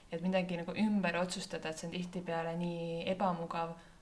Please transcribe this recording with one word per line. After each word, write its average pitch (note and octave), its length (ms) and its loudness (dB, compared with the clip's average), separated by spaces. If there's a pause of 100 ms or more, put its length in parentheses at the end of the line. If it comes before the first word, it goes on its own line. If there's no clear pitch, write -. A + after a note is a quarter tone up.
(100)
et E3 120 -4
midagi F3+ 360 2
nagu E3+ 160 -4
ümber G3+ 480 4
otsustada, F3 480 -4
et D#3+ 80 -6
see F3 80 -6
on E3+ 80 -4
tihtipeale E3+ 640 -2
nii E3+ 460 -2 (100)
ebamugav, E3+ 580 0 (300)